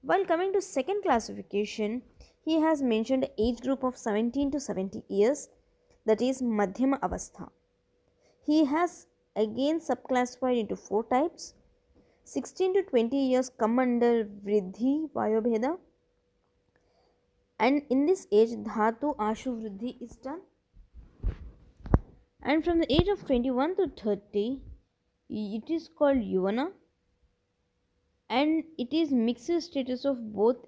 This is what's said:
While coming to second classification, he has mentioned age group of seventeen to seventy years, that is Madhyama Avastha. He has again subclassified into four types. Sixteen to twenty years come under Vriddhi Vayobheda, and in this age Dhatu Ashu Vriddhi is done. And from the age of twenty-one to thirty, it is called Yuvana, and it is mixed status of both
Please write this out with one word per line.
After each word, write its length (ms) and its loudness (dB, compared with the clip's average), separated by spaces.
While 240 2
coming 300 0
to 80 2
second 400 -4
classification, 960 -2
he 160 2
has 200 2
mentioned 480 0
age 220 0
group 220 -2
of 160 -2
seventeen 540 0
to 80 -2
seventy 480 -6
years, 400 2
that 160 2
is 180 0
Madhyama 600 0
Avastha. 500 -6
He 200 6
has 440 -2
again 460 0
subclassified 800 0
into 160 -4
four 260 -2
types. 520 -2
Sixteen 520 -4
to 100 4
twenty 420 0
years 320 0
come 220 2
under 440 2
Vriddhi 880 -2
Vayobheda, 680 0
and 320 4
in 160 4
this 240 0
age 200 6
Dhatu 680 -2
Ashu 440 -4
Vriddhi 400 -10
is 160 -14
done. 240 -12
And 220 2
from 140 2
the 140 2
age 160 4
of 180 -2
twenty-one 500 0
to 120 0
thirty, 720 -4
it 400 -6
is 200 -4
called 300 2
Yuvana, 500 0
and 320 2
it 140 -4
is 180 2
mixed 520 0
status 420 -4
of 280 -2
both 240 4